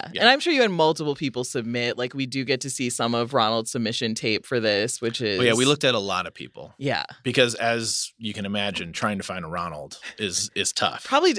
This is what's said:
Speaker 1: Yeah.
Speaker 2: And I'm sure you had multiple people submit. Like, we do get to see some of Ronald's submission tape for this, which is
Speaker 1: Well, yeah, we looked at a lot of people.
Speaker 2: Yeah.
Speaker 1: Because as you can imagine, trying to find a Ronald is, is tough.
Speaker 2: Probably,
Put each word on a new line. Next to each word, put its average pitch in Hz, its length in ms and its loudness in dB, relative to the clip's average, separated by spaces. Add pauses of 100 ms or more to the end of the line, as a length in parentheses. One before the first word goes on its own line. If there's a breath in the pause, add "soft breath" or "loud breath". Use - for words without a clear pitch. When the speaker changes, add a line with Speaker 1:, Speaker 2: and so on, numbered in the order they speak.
(140)
Speaker 1:
Yeah. - 80 -2
Speaker 2:
And 226 80 6
I'm 277 100 4
sure 339 140 0
you 269 80 4
had 226 80 4
multiple 156 460 2
people 127 280 -4
submit. 120 540 -2
Like, 123 160 -4
we 135 140 -4
do 131 180 -4
get 127 160 0
to 139 80 -6
see 123 220 -2
some 117 240 0
of 120 180 -2
Ronald's 113 380 2
submission 113 420 -2
tape 110 320 0
for 127 140 0
this, 110 420 2
which 113 180 -2
is 104 200 0
Speaker 1:
Well, 120 80 6
yeah, 113 80 6
we 127 100 4
looked 151 180 4
at 127 120 4
a 110 40 0
lot 92 280 -2
of - 80 -14
people. - 420 -16
Speaker 2:
Yeah. 131 280 -2 (180)
Speaker 1:
Because 120 320 4
as 117 640 -2
you 107 140 -6
can 104 120 -6
imagine, 98 480 -2
trying 104 240 -2
to 92 60 -6
find 92 200 -6
a 80 40 -10
Ronald 80 500 -8 (220 loud breath)
is, 104 340 -2
is - 200 0
tough. - 320 0
Speaker 2:
Probably, 302 340 4